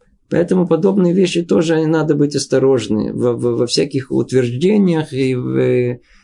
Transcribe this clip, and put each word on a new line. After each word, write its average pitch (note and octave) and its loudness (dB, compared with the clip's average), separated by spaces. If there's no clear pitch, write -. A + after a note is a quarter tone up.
Поэтому F3 0
подобные F3 2
вещи F3 0
тоже D#3+ 0
надо D#3 0
быть C#3+ 0
осторожны A#2 0
во, A#2+ -2
во, A#2+ -2
во A#2+ -2
всяких D3 -4
утверждениях D3 0
и C3 -2
в, B2+ -2